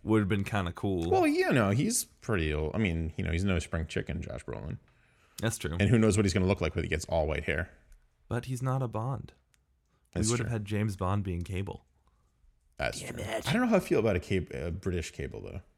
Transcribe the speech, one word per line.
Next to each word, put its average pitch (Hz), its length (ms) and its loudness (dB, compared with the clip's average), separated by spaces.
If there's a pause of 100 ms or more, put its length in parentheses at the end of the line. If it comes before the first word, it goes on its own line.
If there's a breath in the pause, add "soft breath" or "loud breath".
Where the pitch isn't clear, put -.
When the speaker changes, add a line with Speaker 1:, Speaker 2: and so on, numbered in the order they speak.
Speaker 1:
Would 107 160 4
have 101 100 2
been 98 160 0
kinda 92 260 -2
cool. 90 380 -2
Speaker 2:
Well, 370 180 4
you 339 240 2
know, 117 200 4
he's 165 340 0
pretty 82 480 -2
old. 76 200 -2
I - 40 -2
mean, 82 400 0
you 92 60 -4
know, 85 80 -2
he's 85 120 0
no 95 160 2
spring 82 280 -4
chicken, - 340 -6
Josh - 240 -10
Brolin. - 320 -8 (640 soft breath)
Speaker 1:
That's 110 160 0
true. 82 220 -4
Speaker 2:
And 98 100 6
who 117 100 8
knows 107 180 6
what 107 80 4
he's 92 80 2
gonna 92 140 4
look 98 140 2
like 80 140 0
when 82 80 0
he 82 60 -6
gets 80 160 -2
all 80 220 0
white 76 160 -2
hair. 80 260 -2 (600)
Speaker 1:
But 120 160 -4
he's 123 180 -6
not 131 180 -2
a 127 60 -2
Bond. 113 460 -6 (800)
Speaker 2:
That's 95 140 0
Speaker 1:
We 110 40 2
would 120 80 2
have 113 80 0
Speaker 2:
true. 120 60 -2
Speaker 1:
had 107 120 -2
James 104 300 0
Bond 95 280 0
being 87 200 -2
Cable. 92 420 -6 (920)
Speaker 2:
That's - 240 -2
Speaker 1:
Damn - 140 -10
Speaker 2:
true. - 80 -8
Speaker 1:
it. - 240 -4
Speaker 2:
I 131 60 0
don't 240 100 4
know 254 40 2
how 226 80 6
I 185 60 8
feel 160 180 2
about 107 160 4
a 90 40 2
Cab-, 92 340 -2
a 80 180 -6
British 87 400 -4
Cable, 65 300 -8
though. 50 200 -10 (160)